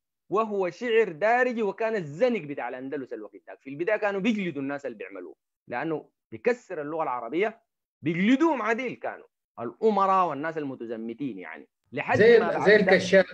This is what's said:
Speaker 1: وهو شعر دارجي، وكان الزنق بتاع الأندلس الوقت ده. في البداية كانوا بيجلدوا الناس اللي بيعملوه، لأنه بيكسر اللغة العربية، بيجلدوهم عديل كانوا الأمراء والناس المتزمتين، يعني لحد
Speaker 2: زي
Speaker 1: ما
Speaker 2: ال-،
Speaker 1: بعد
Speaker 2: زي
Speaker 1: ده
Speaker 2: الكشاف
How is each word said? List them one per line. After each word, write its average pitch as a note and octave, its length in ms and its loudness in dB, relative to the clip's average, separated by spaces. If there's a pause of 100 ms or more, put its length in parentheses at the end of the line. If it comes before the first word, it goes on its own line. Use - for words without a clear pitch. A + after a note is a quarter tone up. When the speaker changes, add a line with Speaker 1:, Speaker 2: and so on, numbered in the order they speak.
(300)
Speaker 1:
وهو G3+ 400 0
شعر A3 420 0
دارجي، A#3 520 0
وكان A3 320 -2
الزنق F#3+ 460 -2
بتاع C#3 280 -8
الأندلس C3 440 -10
الوقت G#2 220 -12 (120)
ده. F#2+ 140 -16
في - 80 -16
البداية F3 280 -2
كانوا G3+ 240 -2
بيجلدوا F#3 400 -2
الناس C#3 240 -6
اللي B2 120 -10
بيعملوه، F#2 380 -14 (320)
لأنه D3+ 420 -6 (220)
بيكسر F#3 500 -4
اللغة D#3 220 -6
العربية، C#3+ 580 -4 (400)
بيجلدوهم A#3+ 600 2
عديل A3+ 320 -2
كانوا G#2 320 -10 (340)
الأمراء F#3+ 720 2
والناس D#3 280 -6
المتزمتين، A#2 800 -8
يعني D#2+ 280 -14 (240)
لحد C#3+ 260 0
Speaker 2:
زي A3+ 220 8
Speaker 1:
ما - 100 2
Speaker 2:
ال-، - 80 -2
Speaker 1:
بعد C#3 120 -2
Speaker 2:
زي G#3+ 80 10
Speaker 1:
ده F#3+ 140 4
Speaker 2:
الكشاف F#3+ 420 6